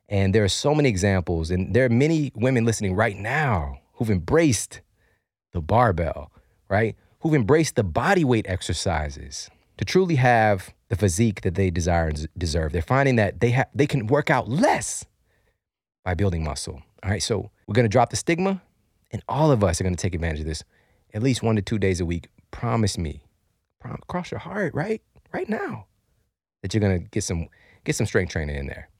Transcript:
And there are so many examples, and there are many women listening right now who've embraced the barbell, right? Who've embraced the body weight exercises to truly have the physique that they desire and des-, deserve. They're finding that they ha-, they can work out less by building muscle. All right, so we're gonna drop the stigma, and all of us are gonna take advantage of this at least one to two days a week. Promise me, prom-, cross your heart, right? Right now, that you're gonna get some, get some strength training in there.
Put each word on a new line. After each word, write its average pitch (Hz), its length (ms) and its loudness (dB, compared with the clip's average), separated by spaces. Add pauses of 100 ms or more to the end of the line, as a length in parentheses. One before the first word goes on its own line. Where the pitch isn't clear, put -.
And 98 260 2
there 110 80 4
are 98 60 2
so 143 260 0
many 147 140 4
examples, 90 600 0
and 92 220 -2
there 127 120 4
are 127 40 2
many 143 460 2
women 120 300 0
listening 107 300 0
right 107 220 0
now 98 640 -2 (140)
who've 113 160 -2
embraced 120 720 0 (720)
the 92 80 -6
barbell, 85 720 0 (360)
right? 107 280 0 (240)
Who've 156 140 0
embraced 147 420 2
the 113 80 2
body 160 400 2
weight 120 240 2
exercises 76 1000 -6 (260)
to 113 80 -6
truly 175 320 2
have 113 560 4 (160)
the 104 80 -2
physique 101 460 0
that 87 120 -2
they 95 160 2
desire 82 380 0
and 73 80 -4
des-, 76 200 -6
deserve. 80 360 -2
They're 85 100 -2
finding 131 340 2
that 98 240 0
they 120 120 2
ha-, 131 220 0
they 143 120 2
can 120 200 -2
work 143 240 2
out 120 180 0
less - 560 0 (1000)
by 90 100 -4
building 85 280 0
muscle. - 400 -8 (200)
All 101 80 -2
right, 107 120 -2
so 104 280 -2 (160)
we're - 80 -4
gonna 120 140 6
drop 117 220 4
the - 60 -4
stigma, 185 460 0 (500)
and 107 160 -6
all 147 240 4
of 110 100 2
us 87 180 2
are 95 40 -2
gonna 90 120 0
take 90 180 -2
advantage 80 260 -2
of 78 60 -6
this 78 180 -6 (500)
at 107 80 -4
least 127 200 0
one 113 140 2
to 101 60 0
two 110 160 -2
days 95 220 0
a 90 40 -2
week. 85 240 -4 (220)
Promise 117 480 -2
me, 78 240 -6 (580)
prom-, - 280 -14
cross 180 220 -6
your 160 100 -8
heart, - 340 -6
right? 214 280 -4 (300)
Right 370 160 -6
now, 220 380 -6 (760)
that 98 120 -6
you're 107 60 2
gonna 95 180 2
get 92 240 -6
some, 82 260 -4 (360)
get 156 100 -2
some 110 120 -2
strength 92 260 0
training 73 240 -4
in 71 100 -6
there. - 220 -12 (120)